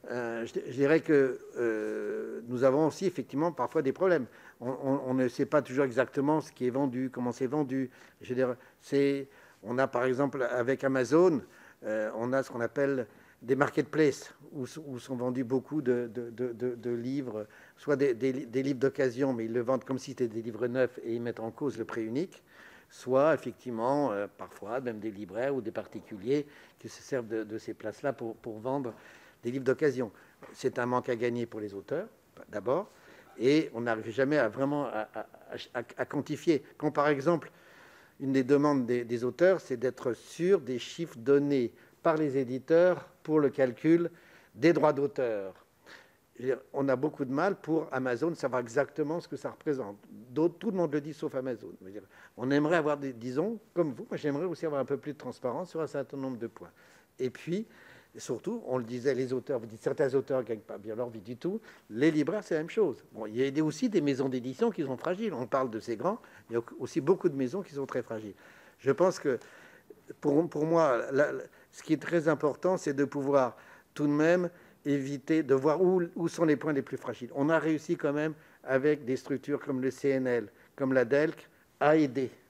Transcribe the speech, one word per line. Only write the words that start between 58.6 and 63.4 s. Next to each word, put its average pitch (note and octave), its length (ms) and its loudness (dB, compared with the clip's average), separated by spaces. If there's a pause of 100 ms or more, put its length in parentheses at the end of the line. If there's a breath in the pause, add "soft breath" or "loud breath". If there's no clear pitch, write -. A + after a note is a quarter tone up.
on B2+ 100 -2
le B2 60 -2
disait, B2 300 -2
les B2+ 200 -2
auteurs, B2+ 260 -4
vous A2 60 -8
dites, A2 160 -16
certains C3+ 320 0
auteurs C3 260 0
ne A#2 60 -4
gagnent A2 140 -6
pas G#2 180 -14
bien G#2+ 180 -10
leur A#2+ 140 -4
vie A2 120 -14
du A#2 140 -10
tout, F#3+ 240 -4 (300 loud breath)
les C3 220 4
libraires, D#3+ 320 0
c'est - 100 -2
la D#3 80 0
même E3 80 -8
chose. E3+ 420 0
Bon, A2 140 -8
il G#2+ 100 -8
y B2 80 2